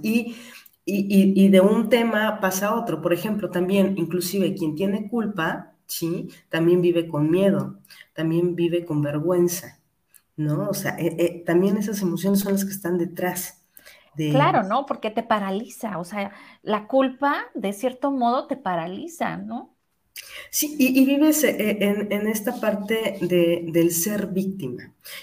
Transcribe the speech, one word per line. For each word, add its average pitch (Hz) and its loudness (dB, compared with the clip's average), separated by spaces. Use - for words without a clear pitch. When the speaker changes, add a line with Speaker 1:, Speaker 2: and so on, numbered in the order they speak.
Speaker 1:
Y, 220 -2
y, 196 4
y, 196 8
y 190 8
de 190 8
un 220 4
tema 214 2
pasa 190 -2
a 226 0
otro. 160 -6
Por 170 0
ejemplo, 180 -4
también, 190 2
inclusive, 175 -2
quien 156 -4
tiene 202 -4
culpa, 208 -4
¿sí? 165 -6
También 170 4
vive 170 2
con 156 0
miedo, 175 2
también 170 0
vive 170 0
con 147 -2
vergüenza, 170 -2
¿no? 156 -2
O - -2
sea, - -6
eh, 160 -2
eh, 170 -2
también 190 4
esas 202 -4
emociones 180 0
son 196 -2
las 196 0
que 196 -6
están 180 -4
detrás 180 -6
de 156 -2
Speaker 2:
Claro, 294 4
¿no? 233 -2
Porque 226 -4
te 220 -4
paraliza, 202 -4
o 175 -8
sea, 202 -8
la 208 -4
culpa, 277 0
de 202 -4
cierto 254 -4
modo, 247 0
te 269 -6
paraliza, 185 -6
¿no? 220 -12
Speaker 1:
Sí, - -4
y, 262 6
y 262 8
vives, 285 4
eh, 214 0
en, 202 0
en 208 0
esta 220 -4
parte 208 -2
de, 170 2
del 170 4
ser 208 -2
víctima. 190 -6